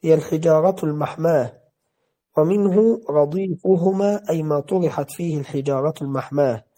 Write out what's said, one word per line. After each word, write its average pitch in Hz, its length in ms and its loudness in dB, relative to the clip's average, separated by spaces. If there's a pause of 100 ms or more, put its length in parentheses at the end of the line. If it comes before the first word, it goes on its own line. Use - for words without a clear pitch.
هي 160 100 4
الحجارة 160 680 2
المَحماة، 151 680 -2 (840)
ومنه 202 640 2 (100)
رضيفهما 190 1200 0
أي 165 120 0
ما 151 180 0
طرحت 156 500 -2
فيه 170 280 -6
الحجارة 139 640 -4
المحماة. 135 640 -2 (140)